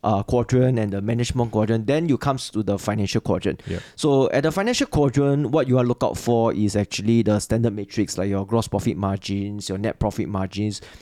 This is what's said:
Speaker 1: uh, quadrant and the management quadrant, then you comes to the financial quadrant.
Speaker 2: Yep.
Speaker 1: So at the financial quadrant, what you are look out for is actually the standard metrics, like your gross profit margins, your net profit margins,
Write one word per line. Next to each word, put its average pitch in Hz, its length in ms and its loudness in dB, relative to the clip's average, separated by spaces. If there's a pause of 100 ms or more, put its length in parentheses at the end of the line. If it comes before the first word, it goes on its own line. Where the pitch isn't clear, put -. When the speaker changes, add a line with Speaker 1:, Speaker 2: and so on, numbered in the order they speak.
Speaker 1:
uh, 104 200 0
quadrant 127 560 2
and 104 140 0
the 98 100 -2
management 117 500 -2
quadrant, 110 340 2
then 156 220 0
you 131 80 2
comes 131 340 -2
to 107 120 -2
the 98 160 0
financial 104 420 -2
quadrant. 90 460 -2
Speaker 2:
Yep. 85 160 -8 (140)
Speaker 1:
So 135 340 2
at 139 140 0
the 160 80 2
financial 233 340 0
quadrant, 143 640 2
what 143 180 2
you 127 100 4
are 123 60 4
look 120 180 0
out - 140 0
for 117 380 2
is 101 220 0
actually 104 460 2
the 104 160 2
standard 113 360 0
metrics, 101 420 -4
like 95 140 -2
your 98 160 -2
gross 110 200 0
profit 101 300 -2
margins, 98 720 -4
your 95 100 -4
net 104 200 -4
profit 104 300 -2
margins, 98 520 -4 (200)